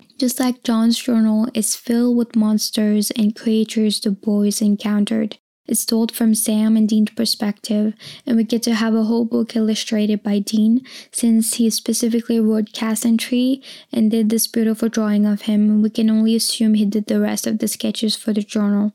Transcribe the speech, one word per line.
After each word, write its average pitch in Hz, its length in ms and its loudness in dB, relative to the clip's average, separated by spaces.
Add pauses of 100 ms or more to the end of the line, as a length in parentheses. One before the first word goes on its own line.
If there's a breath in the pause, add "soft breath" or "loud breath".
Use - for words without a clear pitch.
(180)
Just 254 220 -2
like 254 240 -2
John's 226 340 2
journal 220 540 0
is - 240 -4
filled 240 400 0
with 233 200 -2
monsters 214 720 0
and 214 260 0
creatures 220 640 0
the 208 120 -2
boys 208 500 0
encountered, 208 720 0 (300)
it's - 200 -4
told 226 260 0
from 220 220 2
Sam 220 420 2
and 220 120 4
Dean's 214 220 2
perspective, 214 840 -2 (320 loud breath)
and 240 100 2
we 226 80 2
get 226 200 -2
to 233 100 0
have 220 200 0
a 226 100 2
whole 233 200 0
book 233 320 -2
illustrated 214 640 0
by 208 160 0
Dean, 220 440 2 (280 loud breath)
since 226 440 2
he 226 160 2
specifically 226 680 -2
wrote 220 360 0
Cast 220 300 -4
Entry 247 580 0 (280 loud breath)
and 220 200 2
did 226 180 2
this 226 180 0
beautiful 226 420 0
drawing 208 380 0
of 208 160 0
him. 214 400 2
We 214 80 2
can 220 200 0
only 220 260 2
assume 220 380 0
he 214 100 4
did 208 220 -2
the 214 120 0
rest 208 280 -2
of 226 120 -2
the 220 80 -2
sketches 214 480 -4
for - 180 -6
the 208 100 -2
journal. 202 520 -2